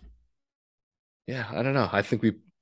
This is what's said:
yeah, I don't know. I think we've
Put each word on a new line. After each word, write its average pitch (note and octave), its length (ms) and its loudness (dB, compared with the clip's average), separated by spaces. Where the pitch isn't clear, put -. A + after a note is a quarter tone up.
yeah, B2+ 240 -8
I G2+ 120 -2
don't C3+ 120 0
know. A2+ 180 2
I G2+ 100 4
think - 200 -2
we've A2 160 2